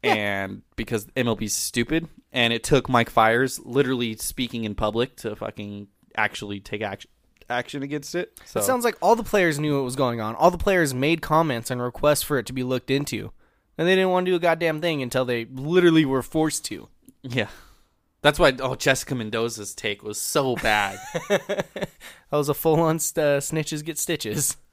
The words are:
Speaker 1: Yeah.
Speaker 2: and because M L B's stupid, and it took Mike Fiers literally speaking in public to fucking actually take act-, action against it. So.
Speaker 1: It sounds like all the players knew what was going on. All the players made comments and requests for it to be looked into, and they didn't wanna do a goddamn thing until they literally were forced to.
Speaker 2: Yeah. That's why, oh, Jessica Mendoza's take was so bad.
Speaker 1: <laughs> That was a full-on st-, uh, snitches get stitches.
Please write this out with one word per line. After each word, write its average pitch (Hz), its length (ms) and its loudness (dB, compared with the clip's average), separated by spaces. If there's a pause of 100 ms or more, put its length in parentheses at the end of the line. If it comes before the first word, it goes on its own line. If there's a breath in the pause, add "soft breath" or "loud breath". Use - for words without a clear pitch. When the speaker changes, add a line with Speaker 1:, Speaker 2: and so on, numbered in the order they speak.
Speaker 1:
Yeah. - 120 4
Speaker 2:
and 101 480 -4 (120)
because 110 300 -4 (100)
M 123 120 0
L 113 80 2
B's 104 180 -4
stupid, 156 540 -2 (240)
and 117 220 2
it 117 100 -4
took 135 260 2
Mike 120 220 2
Fiers 117 480 4
literally 123 580 0
speaking 120 460 -6
in 104 100 -4
public 113 440 -2
to 107 180 -8
fucking 101 540 -12 (260)
actually 104 440 -4
take 104 220 -8
act-, 101 240 -8 (460)
action 123 320 -6
against 143 320 -8
it. - 300 -6
So. - 160 -4
Speaker 1:
It - 20 -2
sounds 240 200 0
like 233 160 0
all 208 160 6
the 233 80 -6
players 175 360 2
knew 151 160 0
what 139 80 0
was 127 120 -6
going 123 260 0
on. 110 120 -4
All 160 160 6
the 180 80 -4
players 175 380 2
made 156 260 2
comments 151 480 0
and 123 100 -4
requests 139 440 2
for 143 160 0
it 110 80 -6
to 127 60 -10
be 127 100 -4
looked 127 280 -2
into, 131 400 -2 (480)
and 165 80 2
they 185 80 6
didn't 185 160 4
wanna 180 160 2
do 185 80 2
a 170 40 2
goddamn 165 420 2
thing 160 200 -2
until 127 240 -2
they 120 200 -2
literally 160 600 4
were 131 160 0
forced 156 440 -2
to. 87 240 -10 (360)
Speaker 2:
Yeah. 120 220 -2 (720 loud breath)
That's 147 160 4
why, 147 220 6
oh, 131 160 -4
Jessica 135 400 0
Mendoza's 113 580 -4
take 101 300 -6
was 107 160 -8
so 131 380 0
bad. 104 420 0 (300)
Speaker 1:
<laughs> - 0 -
That - 1080 -4
was 143 120 0
a 143 40 2
full-on 160 460 2
st-, - 260 -2
uh, 143 140 4
snitches 151 440 -6
get 156 140 -8
stitches. - 600 -4 (160)